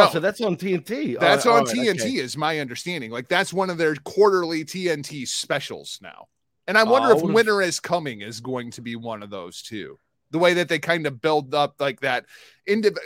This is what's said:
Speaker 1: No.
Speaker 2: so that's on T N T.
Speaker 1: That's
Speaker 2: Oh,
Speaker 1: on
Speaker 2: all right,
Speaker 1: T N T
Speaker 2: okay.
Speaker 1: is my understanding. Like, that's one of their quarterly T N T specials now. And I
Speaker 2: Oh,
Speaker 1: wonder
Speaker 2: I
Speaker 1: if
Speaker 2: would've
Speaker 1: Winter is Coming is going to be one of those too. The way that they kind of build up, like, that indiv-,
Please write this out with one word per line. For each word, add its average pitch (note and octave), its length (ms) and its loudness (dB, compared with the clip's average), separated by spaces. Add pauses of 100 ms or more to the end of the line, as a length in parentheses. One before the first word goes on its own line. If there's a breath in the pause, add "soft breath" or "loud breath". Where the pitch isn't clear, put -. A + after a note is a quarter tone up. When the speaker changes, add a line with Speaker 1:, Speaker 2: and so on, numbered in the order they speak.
Speaker 1:
No. F#3 60 6
Speaker 2:
so E3+ 100 0
that's G3+ 180 -2
on G#3 160 0
T F#3 200 -2
N E3 80 -4
T. A#3+ 320 -4
Speaker 1:
That's F#3+ 300 4
Speaker 2:
Oh, A#3+ 60 6
Speaker 1:
on A#3 80 6
Speaker 2:
all A#3 60 4
right, - 100 -2
Speaker 1:
T B3 140 0
N F#3 80 0
T A#2 60 -4
Speaker 2:
okay. C3+ 160 -2
Speaker 1:
is C3 180 -6
my D#3 220 -2
understanding. C3 520 -8
Like, A#2+ 160 -8
that's F#3 240 2
one F#3 180 -2
of F3 80 -6
their D#3 180 2
quarterly F3 680 2
T F3 260 -4
N D3 140 -2
T C#3+ 220 -10
specials - 760 -6
now. D#2 260 -20 (400)
And F#3+ 100 2
I A3 60 6
Speaker 2:
Oh, A3 80 2
Speaker 1:
wonder C4 180 4
Speaker 2:
I A3+ 40 10
Speaker 1:
if D#3+ 80 2
Speaker 2:
would've F3+ 120 0
Speaker 1:
Winter G#3+ 280 4
is F3 200 -2
Coming D3 400 -4
is A2 180 -12
going B2 320 -8
to B2 100 -16
be A#2 140 -8
one A2+ 280 -10
of G#2 80 -14
those F2+ 320 -12
too. E2+ 360 -12 (320)
The D3+ 80 -2
way F3 140 6
that F3 160 0
they E3 80 0
kind D#3+ 300 0
of C3 120 -8
build D3+ 360 0
up, D3 240 0
like, C#3 220 -2
that B2+ 260 -2 (400 soft breath)
indiv-, G3+ 280 2 (100)